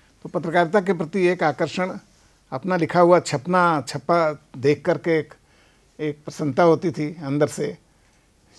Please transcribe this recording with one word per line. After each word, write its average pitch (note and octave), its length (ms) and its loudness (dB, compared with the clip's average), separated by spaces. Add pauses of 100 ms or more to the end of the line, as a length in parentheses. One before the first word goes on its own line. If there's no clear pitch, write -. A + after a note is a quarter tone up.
(220)
तो E3 60 -12
पत्रकारिता F3 520 0
के F#3+ 120 0
प्रति F3 340 -2
एक F3+ 160 0
आकर्षण, F3+ 560 -2 (520)
अपना F#3 260 -4
लिखा E3+ 240 2
हुआ F3 200 6
छपना, E3+ 600 0
छपा D#3 640 -2 (100)
देख C#3+ 280 0
करके E3 340 0
एक, - 160 -8 (680)
एक D3+ 240 -8
प्रसन्नता D3+ 380 -2
होती E3 280 4
थी D3+ 240 -6
अंदर D3 340 -2
से - 300 -8 (800)